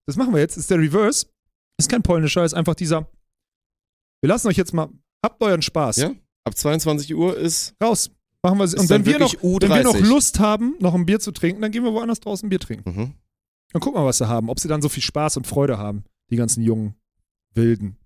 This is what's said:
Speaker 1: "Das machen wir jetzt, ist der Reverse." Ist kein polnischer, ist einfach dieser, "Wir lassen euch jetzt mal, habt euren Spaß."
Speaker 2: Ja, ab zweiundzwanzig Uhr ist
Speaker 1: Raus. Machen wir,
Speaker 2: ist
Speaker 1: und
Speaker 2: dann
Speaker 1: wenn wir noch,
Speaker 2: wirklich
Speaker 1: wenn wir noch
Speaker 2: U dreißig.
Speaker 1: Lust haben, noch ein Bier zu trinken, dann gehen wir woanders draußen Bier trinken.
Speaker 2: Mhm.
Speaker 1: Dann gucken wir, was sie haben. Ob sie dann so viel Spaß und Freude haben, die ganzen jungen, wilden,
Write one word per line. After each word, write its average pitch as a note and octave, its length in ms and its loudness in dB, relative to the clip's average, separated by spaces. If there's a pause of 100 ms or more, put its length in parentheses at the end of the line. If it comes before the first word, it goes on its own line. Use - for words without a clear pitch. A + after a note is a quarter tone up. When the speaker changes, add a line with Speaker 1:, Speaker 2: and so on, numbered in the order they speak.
Speaker 1:
"Das C#3+ 100 -8
machen B3 160 0
wir D#3 80 2
jetzt, D3+ 160 -2
ist D3+ 140 -6
der F#3 80 4
Reverse." G3 480 0 (520)
Ist - 120 -2
kein A#3 120 2
polnischer, E3+ 420 2
ist D#3+ 100 -2
einfach E3 220 -2
dieser, D#3 320 -2 (1120)
"Wir C#3 60 4
lassen A#3 180 2
euch G3 100 2
jetzt F#3 160 0
mal, D#3+ 160 -2 (360)
habt - 180 -4
euren F#3 200 2
Spaß." C#3 340 -2
Speaker 2:
Ja, D3 160 0 (320)
ab G#2 120 -6
zweiundzwanzig D3+ 580 -2
Uhr E3+ 220 0
ist - 460 -4
Speaker 1:
Raus. A3+ 280 0 (320)
Machen F#3 180 2
wir, G3+ 40 4
Speaker 2:
ist F3 140 0
Speaker 1:
und F#3 100 4
Speaker 2:
dann G3+ 160 6
Speaker 1:
wenn B3+ 80 4
wir D4+ 60 2
noch, C4+ 140 2
Speaker 2:
wirklich F3+ 300 0
Speaker 1:
wenn G3 140 4
wir B3+ 60 4
noch B3+ 80 4
Speaker 2:
U G#3 80 2
dreißig. G3+ 100 6
Speaker 1:
Lust C4+ 300 4
haben, G#3+ 400 0
noch F3+ 160 2
ein F3+ 120 2
Bier G3+ 120 2
zu G#3 140 -8
trinken, F3+ 280 -4
dann G#3+ 120 -4
gehen A#3 100 -4
wir A#3+ 100 0
woanders A#3 280 -4
draußen G#3 280 -8
Bier F#3+ 120 0
trinken. G2+ 300 -10
Speaker 2:
Mhm. A2 240 -6 (580)
Speaker 1:
Dann E3 100 -2
gucken C4 180 -2
wir, C#3+ 60 2
was B2 120 0
sie A2+ 100 0
haben. A2+ 200 -2
Ob B2+ 120 -6
sie - 80 -6
dann D3+ 120 -2
so D3 80 0
viel C3+ 140 -6
Spaß D3+ 360 -4
und B2+ 100 -8
Freude C#3 280 0
haben, G#2 280 -8 (260)
die A#2 60 0
ganzen A#2 260 0
jungen, A2 320 -2 (580)
wilden, A2 540 0